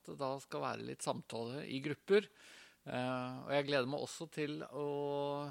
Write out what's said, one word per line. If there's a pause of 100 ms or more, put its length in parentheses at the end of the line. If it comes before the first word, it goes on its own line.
det
da
skal
være
litt
samtale
i
grupper. (580)
Eh,
og
jeg
gleder
meg
også
til
å (600)